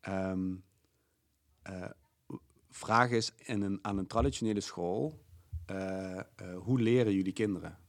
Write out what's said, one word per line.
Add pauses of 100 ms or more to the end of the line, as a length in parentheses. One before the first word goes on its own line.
ehm, (1040)
eh, (800)
vraag
eens
in
een,
aan
een
traditionele
school, (460)
eh,
eh, (340)
hoe
leren
jullie
kinderen? (120)